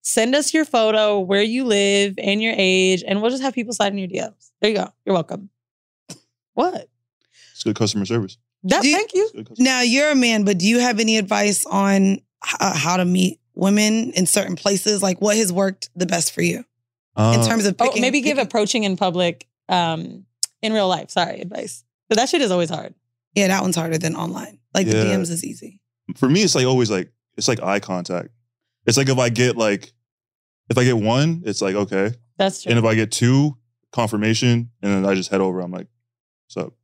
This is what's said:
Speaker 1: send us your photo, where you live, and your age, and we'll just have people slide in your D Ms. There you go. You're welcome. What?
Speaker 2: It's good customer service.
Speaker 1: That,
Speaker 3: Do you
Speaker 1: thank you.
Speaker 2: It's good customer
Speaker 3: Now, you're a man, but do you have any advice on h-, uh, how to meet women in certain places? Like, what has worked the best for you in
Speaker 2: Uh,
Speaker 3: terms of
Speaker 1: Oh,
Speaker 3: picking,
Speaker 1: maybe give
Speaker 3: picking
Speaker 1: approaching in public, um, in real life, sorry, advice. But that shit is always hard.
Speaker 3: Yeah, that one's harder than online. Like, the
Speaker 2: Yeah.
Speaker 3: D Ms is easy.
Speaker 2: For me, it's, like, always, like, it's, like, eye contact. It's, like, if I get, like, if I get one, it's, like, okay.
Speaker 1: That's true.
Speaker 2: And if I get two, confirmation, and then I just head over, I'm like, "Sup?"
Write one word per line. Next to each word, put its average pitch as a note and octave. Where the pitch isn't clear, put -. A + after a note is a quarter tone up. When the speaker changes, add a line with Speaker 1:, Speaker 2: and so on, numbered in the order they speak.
Speaker 1:
send A#3+
us D4
your D#4
photo, G#3+
where G3
you A#3
live, G3+
and G3+
your A3
age, F#3
and G3
we'll A3+
just C4
have C4+
people A#3+
slide G3+
in G3+
your F#3+
D -
Ms. -
There G#3+
you G#3+
go. F#3
You're G3+
welcome. F3+
What? E4+
Speaker 2:
It's -
good G#2+
customer G#2
service. F#2+
Speaker 1:
That, C#4
Speaker 3:
Do C4
you D#4
Speaker 1:
thank G#4+
you. F#4+
Speaker 2:
It's A4
good -
customer A#3+
Speaker 3:
Now, B3+
you're C4+
a C#4+
man, A3+
but G3
do F3
you A#3
have A#3+
any A3
advice G#3
on G3
h-, -
uh, -
how E3
to F#3
meet F3+
women G#3+
in -
certain F#3+
places? G3+
Like, F#3+
what G#3
has G#3+
worked F#3+
the F3+
best E3+
for -
you E3+
in B3
Speaker 2:
Uh, A2+
Speaker 3:
terms A3
of F#3+
Speaker 1:
Oh, A#3
Speaker 3:
picking, B3
Speaker 1:
maybe C4+
give C#4
Speaker 3:
picking B3
Speaker 1:
approaching G#3+
in F#3+
public, F3
um, E3+
in A3
real G#3
life, E3
sorry, -
advice. -
But A3
that C4
shit E4+
is A3+
always F3
hard. -
Speaker 3:
Yeah, G3
that F#3+
one's F#3
harder D#3+
than E3
online. -
Like, G3
the A2
Speaker 2:
Yeah. A2
Speaker 3:
D -
Ms E3+
is E3+
easy. -
Speaker 2:
For B2+
me, F3+
it's, F3
like, B2+
always, B2+
like, F#2
it's, -
like, A2+
eye G2
contact. F2+
It's, A#2
like, C3+
if C3
I B2
get, A#2+
like, G#2+
if B2
I B2+
get B2+
one, C#3
it's, G#2
like, F#2+
okay. G2+
Speaker 1:
That's G3
true. -
Speaker 2:
And A#2
if A2+
I A2
get A2
two, C#3
confirmation, A2+
and G2+
then G2
I G2
just F#2
head G2
over, F#2
I'm F2+
like, F2+
"Sup?" -